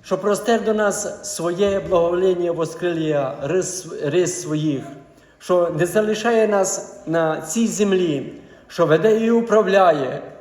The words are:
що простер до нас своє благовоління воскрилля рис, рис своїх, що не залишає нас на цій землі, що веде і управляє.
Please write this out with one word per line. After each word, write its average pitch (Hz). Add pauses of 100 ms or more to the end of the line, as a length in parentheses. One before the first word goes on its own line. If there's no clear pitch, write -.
що -
простер 208
до 214
нас 202
своє 185
благовоління 175
воскрилля 156
рис, 160 (160)
рис 165
своїх, 151 (560)
що 175
не 175
залишає 214
нас -
на 160
цій 226
землі, 180 (340)
що 170
веде 185
і 226
управляє. 190 (200)